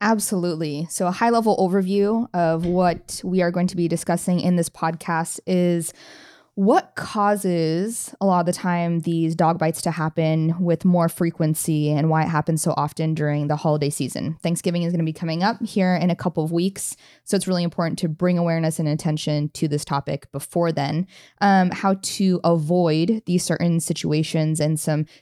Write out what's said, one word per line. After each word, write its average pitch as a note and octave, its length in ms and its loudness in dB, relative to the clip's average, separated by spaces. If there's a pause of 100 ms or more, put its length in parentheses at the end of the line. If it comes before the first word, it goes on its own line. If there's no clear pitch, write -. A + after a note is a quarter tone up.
Absolutely. F3 880 -2
So - 160 -4
a F3+ 60 0
high-level A3+ 460 2
overview G3+ 760 0
of E3 320 0
what F3+ 580 0
we F#3 200 0
are F3 80 2
going F3+ 160 0
to F#3 80 -4
be E3+ 120 0
discussing E3+ 520 0
in F3+ 160 2
this E3+ 140 0
podcast E3 760 -6
is F3 480 0 (640)
what A3+ 400 2
causes G3 1200 -2
a G3 60 0
lot F3+ 140 4
of E3+ 80 2
the F3+ 40 0
time E3+ 500 0
these E3 340 0
dog E3 240 2
bites D#3+ 200 0
to E3+ 120 -2
happen D#3+ 680 0
with E3+ 260 0
more F3 220 4
frequency D#3 840 0
and D3+ 180 2
why D#3 140 2
it D3+ 60 0
happens D#3+ 340 0
so D#3+ 120 0
often D#3+ 380 -2
during D3 340 0
the D3+ 80 0
holiday D3 360 0
season. D3 500 -4
Thanksgiving F3 400 -2
is E3+ 100 -2
gonna E3+ 120 0
be D#3+ 100 -2
coming E3 300 -4
up A3+ 200 0
here F#3 320 2
in F3+ 140 2
a E3+ 60 2
couple E3 280 -4
of D#3+ 80 -4
weeks, F3+ 460 -4 (280)
so G3+ 120 0
it's F#3+ 100 -2
really F#3 140 0
important E3 380 -2
to E3 100 0
bring F3 300 0
awareness E3 400 0
and D#3 80 0
attention D3+ 600 -2
to - 180 -4
this D3 180 -2
topic C#3+ 460 -6
before E3 400 -2
then. D3+ 340 -2 (360)
Um, F#3+ 280 6
how F#3+ 320 0
to F#3 420 0
avoid E3+ 840 2
these F3+ 160 2
certain E3+ 360 0
situations D#3 800 -2
and D#3 200 0
some D3+ 260 -2 (160)